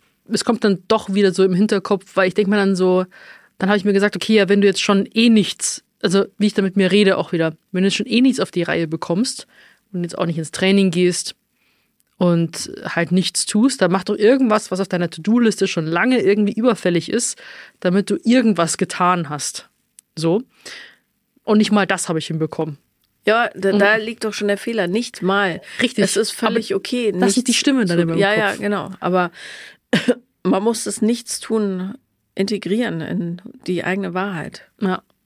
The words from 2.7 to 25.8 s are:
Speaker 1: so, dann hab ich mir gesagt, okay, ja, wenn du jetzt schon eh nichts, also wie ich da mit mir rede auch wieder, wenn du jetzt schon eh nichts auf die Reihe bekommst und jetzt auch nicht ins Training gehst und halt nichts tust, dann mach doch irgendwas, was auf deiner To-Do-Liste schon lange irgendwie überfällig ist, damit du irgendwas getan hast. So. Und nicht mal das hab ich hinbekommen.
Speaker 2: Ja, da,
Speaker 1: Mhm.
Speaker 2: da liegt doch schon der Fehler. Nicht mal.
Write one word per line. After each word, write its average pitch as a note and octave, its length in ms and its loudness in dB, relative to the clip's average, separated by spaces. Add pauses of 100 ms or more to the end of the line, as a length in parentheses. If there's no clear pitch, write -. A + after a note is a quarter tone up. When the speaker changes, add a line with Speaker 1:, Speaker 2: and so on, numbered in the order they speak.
Speaker 1:
so, F#3 320 2 (520)
dann F#3+ 120 0
hab G#3 60 4
ich F#3 80 -2
mir G3+ 80 2
gesagt, G3 240 2
okay, A3 180 0
ja, G3+ 140 4
wenn G3+ 120 4
du G3+ 60 4
jetzt F#3+ 160 2
schon G3 320 2
eh A3+ 160 4
nichts, - 540 0 (180)
also F#3+ 240 2 (100)
wie G#3 100 0
ich G3+ 80 0
da G3 80 0
mit F#3+ 140 -2
mir F#3 160 2
rede G3 240 4
auch - 160 -6
wieder, D#3+ 240 -2 (160)
wenn F#3 100 0
du G3 60 4
jetzt G3 80 -2
schon G#3 100 -4
eh A#3+ 140 2
nichts C4 180 4
auf - 140 -2
die F3 100 -2
Reihe E3 240 -2
bekommst E3+ 600 -4 (440)
und F3 120 -4
jetzt E3+ 120 -10
auch F3 100 -2
nicht E3 120 -4
ins D#3+ 140 -8
Training F#3+ 400 2
gehst F3+ 420 0 (840)
und E3+ 520 0 (140)
halt E3 260 -2
nichts - 360 0
tust, B3 360 0
dann F3 80 2
mach F#3 140 0
doch G#3 120 -2
irgendwas, A3 540 2
was F#3 80 -4
auf F#3+ 80 0
deiner F3 240 -2
To-Do-Liste G#3 560 2
schon E3 200 -2
lange G3+ 340 2
irgendwie G3+ 320 2
überfällig F3+ 580 0
ist, - 300 -4 (400)
damit F#3+ 300 0
du G#3 120 0
irgendwas G#3+ 540 2
getan F3 520 0
hast. - 400 -10 (460)
So. E3 280 0 (1000)
Und G#3+ 160 2
nicht G#3+ 140 2
mal G3+ 140 2
das F#3+ 240 -4
hab E3 80 0
ich D3+ 80 -8
hinbekommen. D#3 500 -6 (500)
Speaker 2:
Ja, A3+ 300 2
da, F#3+ 160 0
Speaker 1:
Mhm. G#3 60 2
Speaker 2:
da G3+ 180 4
liegt A3 280 -6
doch G#3+ 100 -4
schon G#3 140 -4
der G3+ 100 2
Fehler. A3 280 -4
Nicht G#3 360 -4
mal. F#3+ 380 0 (220)